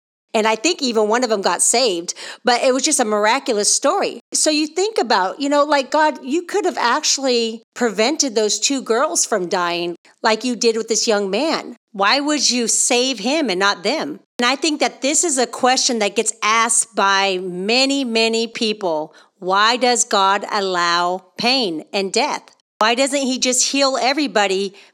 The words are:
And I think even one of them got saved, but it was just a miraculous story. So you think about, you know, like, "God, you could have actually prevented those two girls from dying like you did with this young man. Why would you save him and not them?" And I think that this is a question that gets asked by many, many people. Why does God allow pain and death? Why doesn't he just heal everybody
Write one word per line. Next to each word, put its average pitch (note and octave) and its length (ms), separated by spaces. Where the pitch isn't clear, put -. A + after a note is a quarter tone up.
And G#3+ 140
I A3 80
think D#4 260
even A3 280
one A#3+ 160
of A#3+ 40
them G#3+ 140
got F#3+ 180
saved, F3+ 540
but - 180
it C4 100
was C4 120
just D4 160
a B3 40
miraculous G#3+ 680
story. D#4+ 460
So - 160
you D#4 200
think G#4 300
about, G#3+ 420
you C#4+ 80
know, C#4+ 160
like, C#4 260
"God, D4+ 320
you C4+ 200
could F4+ 220
have E4 140
actually A#3+ 840
prevented A#3+ 600
those G#3+ 260
two C#4 200
girls A#3+ 460
from F3+ 220
dying F3 480
like A3 220
you B3 100
did A3+ 220
with A3 120
this G#3+ 200
young G3+ 200
man. A#3 480
Why G#3+ 300
would D4 280
you A#3+ 200
save B3+ 500
him B3+ 320
and F3 80
not G3 240
them?" F#3+ 380
And B3 80
I C4 100
think D4+ 240
that A#3+ 220
this C#4+ 200
is D4+ 160
a A#3+ 80
question B3+ 520
that G3+ 180
gets A3 160
asked A3+ 540
by G3 420
many, A3+ 640
many A3+ 440
people. G#3 680
Why G3+ 380
does B3 260
God G3 480
allow F3 760
pain A3+ 560
and G3 180
death? A#3 320
Why A3 160
doesn't C4+ 260
he C4 180
just A#3+ 300
heal C4+ 320
everybody G3+ 720